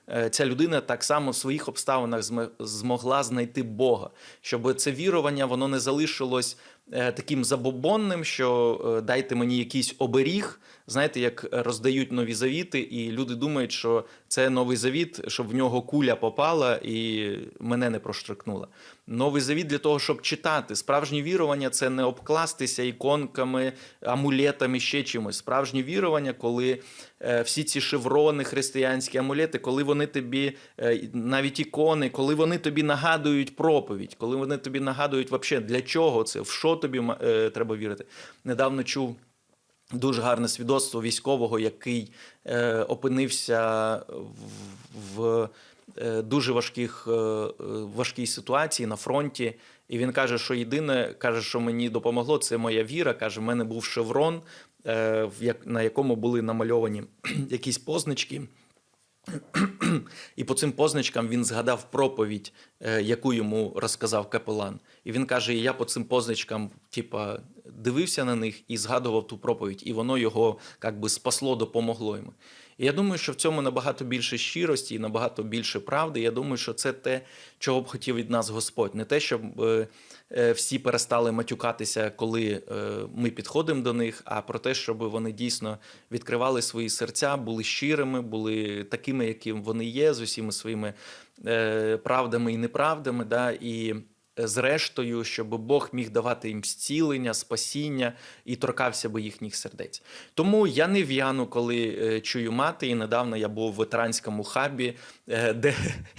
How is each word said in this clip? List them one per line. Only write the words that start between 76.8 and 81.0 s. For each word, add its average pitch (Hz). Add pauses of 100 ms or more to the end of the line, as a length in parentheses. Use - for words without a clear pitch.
те, 131 (380)
чого 131
б 123
хотів 127
від 113
нас 113
Господь. 110
Не 110
те, 147
щоб, 113
е, 113 (440)
е, 120
всі 131
перестали 120